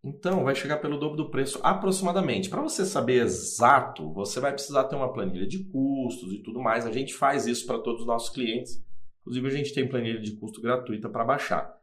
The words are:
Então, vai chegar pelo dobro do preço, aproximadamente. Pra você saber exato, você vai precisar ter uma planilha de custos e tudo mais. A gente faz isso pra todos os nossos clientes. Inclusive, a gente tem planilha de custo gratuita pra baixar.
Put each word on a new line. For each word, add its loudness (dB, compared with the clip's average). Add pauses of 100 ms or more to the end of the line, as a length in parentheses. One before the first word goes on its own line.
Então, 0
vai 4
chegar -2
pelo -2
dobro -2
do -2
preço, -2
aproximadamente. 2
Pra -2
você 0
saber 4
exato, 4
você -4
vai 2
precisar 2
ter -4
uma -2
planilha 0
de -2
custos -2
e -6
tudo -8
mais. 2
A -2
gente -2
faz 2
isso -2
pra 0
todos -2
os 0
nossos 0
clientes. -2 (380)
Inclusive, -4
a 0
gente -2
tem 0
planilha -2
de -6
custo -12
gratuita -2
pra -2
baixar. 0